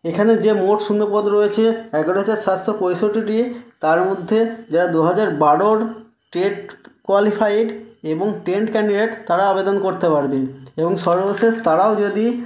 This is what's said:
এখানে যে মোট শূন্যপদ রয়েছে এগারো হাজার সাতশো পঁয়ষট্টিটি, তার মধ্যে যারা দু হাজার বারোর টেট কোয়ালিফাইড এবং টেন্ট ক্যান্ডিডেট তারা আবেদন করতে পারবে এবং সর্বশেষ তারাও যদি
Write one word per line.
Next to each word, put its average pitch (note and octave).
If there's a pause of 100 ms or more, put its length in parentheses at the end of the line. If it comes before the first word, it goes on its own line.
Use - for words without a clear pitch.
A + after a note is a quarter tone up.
এখানে G#3 (100)
যে G#3+ (120)
মোট G#3 (100)
শূন্যপদ G#3 (100)
রয়েছে G#3 (360)
এগারো F3
হাজার G#3+
সাতশো F#3+ (100)
পঁয়ষট্টিটি, G#3 (440)
তার E3
মধ্যে F#3+ (340)
যারা F3
দু D#3+
হাজার G3 (160)
বারোর G3 (540)
টেট G3 (520)
কোয়ালিফাইড G#3 (460)
এবং F3+ (180)
টেন্ট G3+
ক্যান্ডিডেট G#3 (180)
তারা F3+
আবেদন F#3+ (100)
করতে F#3
পারবে C3+ (420)
এবং F3 (120)
সর্বশেষ G3+ (140)
তারাও F#3 (100)
যদি G#3 (200)